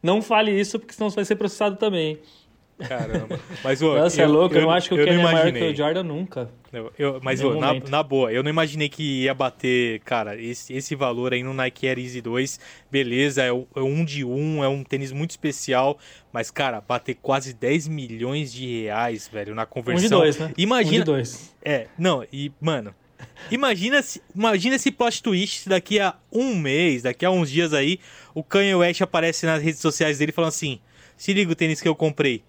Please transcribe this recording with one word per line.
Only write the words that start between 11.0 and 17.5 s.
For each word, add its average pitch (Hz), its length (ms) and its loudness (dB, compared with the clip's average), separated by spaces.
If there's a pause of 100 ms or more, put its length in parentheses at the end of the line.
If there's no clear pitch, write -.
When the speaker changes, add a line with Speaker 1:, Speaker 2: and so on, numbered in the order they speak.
Speaker 2:
aí 123 80 -2
no 131 140 -6
Nike 131 320 -4
Air 127 100 0
Easy 123 240 -10
dois. 123 380 -4 (320)
Beleza, 135 500 0
é 127 100 2
o, 127 140 -4 (100)
é 139 40 -4
um 143 260 0
de 143 180 -6
um, 143 400 -2
é 135 40 2
um 139 160 -2
tênis 135 280 -6
muito 147 200 -6
especial. 135 680 0 (340)
Mas, 117 200 -6
cara, 127 280 -2
bater 123 400 -4
quase 135 320 -2